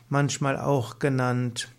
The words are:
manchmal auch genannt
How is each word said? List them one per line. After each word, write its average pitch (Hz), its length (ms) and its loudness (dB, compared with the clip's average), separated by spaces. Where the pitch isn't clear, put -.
manchmal 143 480 0
auch 139 420 0
genannt 123 680 0